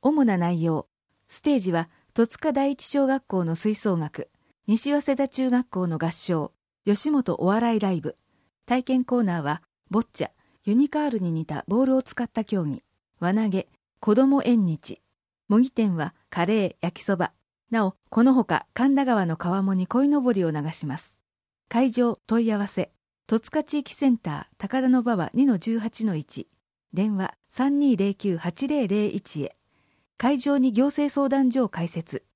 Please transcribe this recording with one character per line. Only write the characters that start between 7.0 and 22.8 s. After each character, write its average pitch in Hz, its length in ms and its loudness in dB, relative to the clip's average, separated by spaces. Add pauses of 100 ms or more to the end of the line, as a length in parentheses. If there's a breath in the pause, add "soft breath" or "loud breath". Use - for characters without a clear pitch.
本 254 260 0
お - 80 0
笑 226 300 2
い 208 40 0
ラ 196 120 0
イ 170 80 -2
ブ。 - 160 -10 (500)
体 254 160 0
験 254 220 0
コ 247 140 0
ー 240 40 2
ナ 180 160 0
ー 156 40 -4
は、 147 200 -4 (280)
ボ 208 100 0
ッ 233 120 -4
チ - 120 -6
ャ、 - 60 -12 (340)
ユ 202 80 0
ニ 269 160 4
カ 302 180 -2
ー 285 40 -2
ル 233 100 -4
に 180 100 -2
似 160 160 -4
た 147 220 -8
ボ 240 160 2
ー - 20 0
ル 262 100 2
を 262 60 0
使 - 200 -8
っ 233 60 -6
た - 140 -6
競 196 220 -2
技、 147 180 -6 (380)
輪 196 240 0
投 220 40 0
げ、 190 200 -2 (320)
子 208 160 2
ど 269 100 6
も 277 160 4
縁 233 220 4
日。 - 360 -4 (460)
模 208 140 4
擬 254 100 2
店 214 240 0
は、 160 220 -4 (140)
カ 170 160 -2
レ 208 200 2
ー、 - 140 -6
焼 - 220 -6
き - 20 -14
そ 196 120 0
ば。 175 160 -2 (380)
な 226 160 0
お、 190 80 -4 (160)
こ 226 140 4
の 262 100 6
ほ 247 100 4
か、 - 300 -2
神 269 220 2
田 277 80 2
川 226 200 2
の 165 120 -2
川 185 260 -2
面 190 140 0
に 185 100 -2
鯉 269 220 2
の 294 120 2
ぼ 247 120 2
り 190 120 0
を 160 60 0
流 151 200 -4
し - 160 -10
ま 139 120 -6
す。 - 220 -16 (480)
会 240 240 2
場、 240 340 0
問 233 180 2
い 226 80 0
合 208 60 -2
わ 202 80 -2
せ、 - 240 -4 (380)